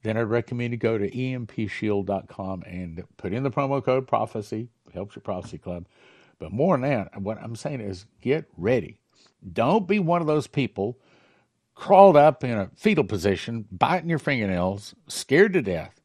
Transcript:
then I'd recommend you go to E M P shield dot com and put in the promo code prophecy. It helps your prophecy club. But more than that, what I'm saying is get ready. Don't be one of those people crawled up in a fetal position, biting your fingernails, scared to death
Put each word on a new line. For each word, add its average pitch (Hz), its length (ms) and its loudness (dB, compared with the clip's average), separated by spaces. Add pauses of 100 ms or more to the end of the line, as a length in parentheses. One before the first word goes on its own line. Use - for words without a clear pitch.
then 110 140 -2
I'd 117 60 0
recommend 120 500 -2
you 120 40 -8
go 117 200 0
to 101 200 -4
E 131 160 -4
M 123 140 -8
P 110 200 -6
shield 101 400 -4
dot 98 200 -4
com 95 400 -10
and 90 380 -12 (100)
put 92 160 -8
in 123 120 -4
the 139 60 -2
promo 135 320 -2
code 131 280 0
prophecy. 110 580 -4 (200)
It 95 60 -20
helps 98 220 -10
your - 60 -16
prophecy 92 360 -8
club. 87 300 -12 (520)
But 80 120 -12
more 147 260 0
than 127 100 -2
that, 107 320 -4
what 104 220 -8
I'm 117 140 -12
saying 139 260 -10
is 95 240 -10 (160)
get 147 240 -2 (100)
ready. 104 440 -2 (520)
Don't 160 360 2
be 208 100 2
one 175 240 0
of 156 60 -2
those 151 180 0
people 120 540 -4 (760)
crawled 196 420 8
up 147 280 6
in 123 80 -2
a 101 240 -2
fetal 175 280 2
position, 101 680 -2
biting 160 360 0
your 165 120 -2
fingernails, 98 760 -2 (140)
scared 185 460 4
to 165 100 0
death 87 420 -6